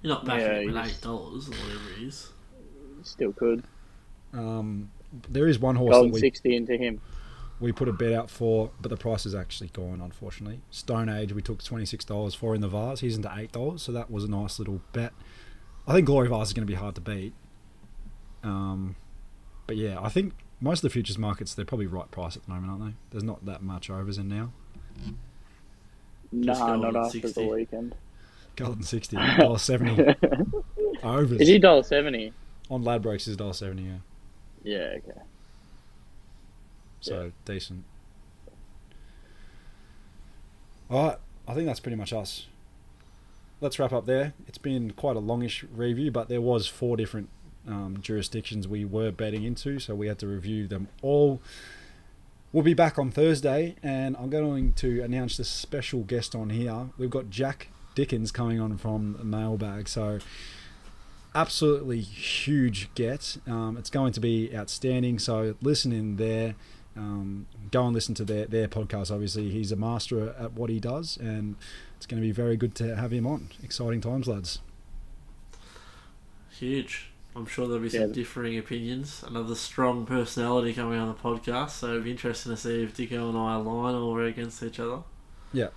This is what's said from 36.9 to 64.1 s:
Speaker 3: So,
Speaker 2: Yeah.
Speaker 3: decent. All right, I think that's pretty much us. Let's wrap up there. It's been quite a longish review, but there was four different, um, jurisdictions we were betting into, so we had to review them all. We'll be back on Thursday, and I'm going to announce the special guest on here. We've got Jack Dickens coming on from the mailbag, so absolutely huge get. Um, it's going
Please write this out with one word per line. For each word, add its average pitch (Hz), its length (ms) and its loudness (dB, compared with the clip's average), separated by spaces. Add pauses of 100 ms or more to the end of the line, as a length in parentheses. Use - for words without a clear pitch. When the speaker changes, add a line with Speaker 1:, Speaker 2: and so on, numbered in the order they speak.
Speaker 3:
So, - 240 -6
Speaker 2:
Yeah. 87 60 -8 (140)
Speaker 3:
decent. 92 400 -8 (3000)
All 139 180 4
right, - 100 -2 (300)
I 120 60 -6
think 160 120 0
that's 127 140 -2
pretty 117 160 -4
much 104 160 -4
us. 107 340 -6 (1120)
Let's 143 180 -2
wrap 131 140 2
up 117 140 0
there. 135 280 2 (120)
It's - 120 -16
been 123 340 -2
quite 131 240 0
a 110 40 -2
longish 113 440 -2 (100)
review, 120 360 0
but 113 180 -2
there 120 120 0
was 117 260 4
four 120 300 0
different, 107 320 -4 (380)
um, 101 340 -6
jurisdictions 107 680 -4
we 104 160 -2
were 110 260 0
betting 107 340 -2
into, 135 340 -4
so 117 160 -6
we 104 120 -2
had 104 120 -2
to 107 80 -6
review 101 400 -2
them 95 220 -6 (140)
all. 143 380 6 (1120)
We'll 156 120 6
be 165 100 8
back 160 240 6
on 135 120 2
Thursday, 151 720 4
and 135 340 -2
I'm 127 140 -6
going 143 440 4
to 123 280 2
announce 123 340 -2
the 117 80 -4
special - 580 -4
guest 117 320 -2
on 110 160 -2
here. 117 380 -2 (100)
We've 127 120 -2
got 123 200 -4
Jack 135 380 -2 (260)
Dickens 117 360 0
coming 117 300 0
on 110 160 -2
from 107 420 -2
the 120 60 -10
mailbag, 107 640 -2
so 107 300 -2 (1160)
absolutely 147 640 4
huge 107 960 0
get. 127 520 -2
Um, 113 320 -2
it's 117 120 -8
going 135 220 4